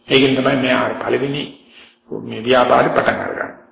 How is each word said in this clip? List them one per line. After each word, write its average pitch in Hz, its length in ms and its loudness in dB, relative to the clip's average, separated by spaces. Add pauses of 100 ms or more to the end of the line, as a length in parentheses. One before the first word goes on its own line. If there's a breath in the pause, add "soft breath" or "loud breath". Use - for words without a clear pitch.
ඒකෙන් 135 260 4
තමයි 131 220 0
මෙයා 127 280 0
අර 110 100 -4
පළවෙනි 139 480 -4 (680 loud breath)
මේ 113 300 -10
ව්‍යාපාරේ 123 480 4
පටන් - 320 0
අරගන්නේ. - 320 -8 (200)